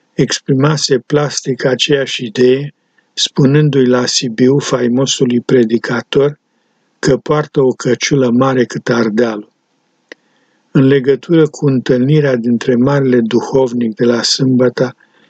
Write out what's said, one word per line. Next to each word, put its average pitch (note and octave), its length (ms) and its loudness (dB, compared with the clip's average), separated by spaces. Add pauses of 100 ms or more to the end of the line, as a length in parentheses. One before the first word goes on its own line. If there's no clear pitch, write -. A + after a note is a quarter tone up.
(140)
exprimase C#3+ 840 -2
plastic C#3+ 680 -4
aceeași C3+ 600 -2
idee, B2+ 480 0 (400)
spunându-i C#3 720 2
la B2 200 2
Sibiu B2+ 540 0
faimosului B2 840 -2
predicator B2 960 0 (600)
că C3 180 0
poartă D3+ 440 -2
o C3 100 2
căciulă B2+ 580 -2
mare B2+ 360 0
cât - 240 -6
Ardealul. A2+ 640 -2 (1200)
În C3+ 160 4
legătură C#3 600 2
cu - 180 -6
întâlnirea C3+ 680 2
dintre A#2+ 400 0
marele C3 440 2
duhovnic A#2 760 -2
de A#2+ 100 -2
la A#2+ 160 0
Sâmbăta B2+ 760 0 (340)